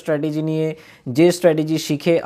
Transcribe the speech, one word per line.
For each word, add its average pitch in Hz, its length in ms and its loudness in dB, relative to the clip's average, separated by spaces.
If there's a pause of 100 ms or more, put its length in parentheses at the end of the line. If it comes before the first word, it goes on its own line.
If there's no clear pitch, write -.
স্ট্র্যাটেজি 151 500 -4
নিয়ে, 156 180 -2 (480)
যে 165 100 6 (100)
স্ট্র্যাটেজি 160 400 2 (100)
শিখে 156 280 0 (120)